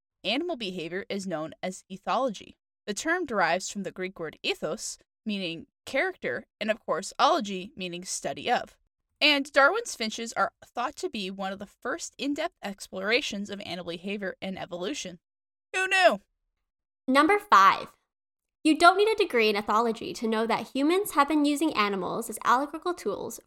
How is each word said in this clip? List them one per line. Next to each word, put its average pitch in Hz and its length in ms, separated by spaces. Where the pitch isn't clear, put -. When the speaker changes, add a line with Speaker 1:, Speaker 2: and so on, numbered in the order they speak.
Speaker 1:
animal 277 340
behavior 180 520
is 196 160
known 160 280
as 185 280
ethology. 196 640
The 208 80
term - 320
derives 185 440
from 202 120
the 170 100
Greek 185 280
word 160 240
ethos, 214 560
meaning 185 400
character, 269 580
and 214 80
of 220 160
course, 180 320
ology, 208 580
meaning 180 300
study 147 440
of. - 280
And 285 320
Darwin's 359 440
finches 233 380
are - 180
thought 254 340
to 370 120
be 196 220
one 190 200
of 196 60
the 202 80
first - 540
in-depth 294 340
explorations 202 840
of 202 160
animal 175 280
behavior 185 460
and 190 200
evolution. 180 580
Who 381 140
knew? 359 320
Speaker 2:
Number 311 320
five. 196 480
You 302 140
don't 359 200
need 415 100
a 440 80
degree 247 340
in 208 60
ethology 214 600
to 226 120
know 220 180
that 214 280
humans 339 380
have 285 160
been 302 180
using 294 280
animals 196 560
as 214 140
allegorical 294 500
tools - 540